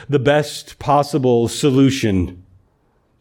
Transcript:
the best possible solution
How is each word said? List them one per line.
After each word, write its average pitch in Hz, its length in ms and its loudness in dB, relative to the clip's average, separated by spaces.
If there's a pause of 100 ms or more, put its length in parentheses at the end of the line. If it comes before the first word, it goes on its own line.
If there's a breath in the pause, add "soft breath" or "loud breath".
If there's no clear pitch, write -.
the 139 120 0
best 147 600 -2
possible 131 680 0
solution 127 960 0 (760)